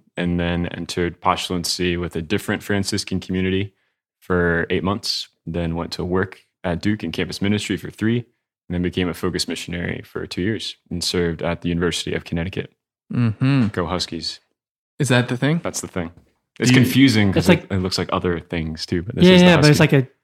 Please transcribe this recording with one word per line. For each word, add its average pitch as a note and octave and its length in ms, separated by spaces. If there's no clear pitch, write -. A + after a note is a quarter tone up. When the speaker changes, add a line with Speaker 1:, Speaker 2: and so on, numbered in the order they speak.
Speaker 1:
and F2 220
then F2 280
entered F2 540
postulancy F2+ 800
with F2 180
a E2 60
different F#2+ 400
Franciscan G2+ 560
community F#2+ 560
for E2+ 500
eight F2+ 140
months, - 440
then E2+ 280
went E2+ 180
to - 120
work F#2 380
at F2 180
Duke G#2+ 220
in E2 100
campus - 300
ministry G2+ 340
for - 140
three, A2+ 280
and - 560
then F2 80
became F2+ 260
a D#2+ 60
Focus F2 340
missionary F2 560
for F2+ 220
two F#2 160
years - 340
and F2 120
served E2+ 400
at E2 200
the F2 60
University E2+ 460
of E2 100
Connecticut. - 480
Speaker 2:
Mm-hmm. A#2+ 560
Speaker 1:
Go F2+ 180
Huskies. E2+ 520
Speaker 2:
Is C3+ 80
that B2 200
the B2 80
thing? D3+ 280
Speaker 1:
That's F2+ 160
the F2 80
thing. E2+ 240
It's A2+ 100
Speaker 2:
You B2+ 60
Speaker 1:
confusing A#2+ 560
'cause - 60
Speaker 3:
It's - 100
like E3+ 160
Speaker 1:
it, - 80
it G2 80
looks F#2 180
like F2 140
other F2+ 260
things D#2+ 480
too, F2 160
but - 140
this E3+ 100
Speaker 3:
Yeah, F#3 80
Speaker 1:
is F3+ 60
the F3+ 80
Speaker 3:
yeah, E3+ 80
but D3 140
it's D3 100
Speaker 1:
Husky. D3+ 160
Speaker 3:
like C3 80
a, - 40